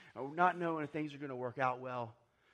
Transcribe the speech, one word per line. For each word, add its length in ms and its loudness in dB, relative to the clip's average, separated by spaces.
or 180 -4
not 240 6
knowing 240 0
if 80 -4
things 240 -4
are 40 -12
gonna 180 -6
work 220 -4
out 200 2
well, 380 -6